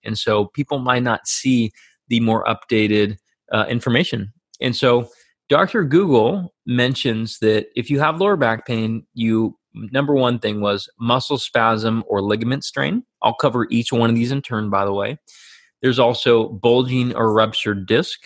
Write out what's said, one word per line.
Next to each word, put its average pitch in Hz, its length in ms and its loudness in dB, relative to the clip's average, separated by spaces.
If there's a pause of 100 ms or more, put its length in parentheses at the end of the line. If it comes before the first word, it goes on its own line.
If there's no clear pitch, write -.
And 110 160 -8
so 104 280 0
people 143 320 -6
might 123 240 0
not 120 260 -2
see 120 420 0 (380)
the 120 100 2
more 113 240 2
updated, 107 720 0 (340)
uh, 107 200 0
information. 117 640 -2 (260)
And 123 160 -2
so 120 320 2 (400)
Doctor 180 380 2
Google 160 680 2 (120)
mentions 123 720 -2
that 107 340 2
if 113 160 -6
you 139 120 0
have 160 180 0
lower 202 160 2
back 117 320 0
pain, 113 460 -4
you, 113 440 0 (160)
number 131 400 -2
one 123 260 2
thing 104 200 -4
was 101 300 -2 (100)
muscle 127 380 0
spasm 113 680 0
or 101 140 0
ligament 110 440 -2
strain. 151 380 -4 (180)
I'll 113 120 2
cover 120 360 0
each 117 220 -2
one 117 180 2
of 117 60 2
these 120 160 0
in 139 100 -4
turn, 107 280 -6
by 101 160 0
the 101 80 -2
way. 104 240 -4 (640)
There's 127 180 2
also 120 500 2
bulging 123 640 0
or 110 180 0
ruptured 107 520 0
disc, 117 400 0